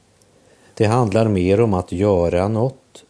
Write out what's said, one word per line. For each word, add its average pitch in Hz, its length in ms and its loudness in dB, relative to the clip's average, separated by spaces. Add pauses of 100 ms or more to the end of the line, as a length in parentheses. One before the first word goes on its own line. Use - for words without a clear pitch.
(720)
Det 110 120 -2
handlar 110 420 0
mer 98 320 2
om 113 140 0
att 90 180 -4
göra 90 560 0
något 113 640 -6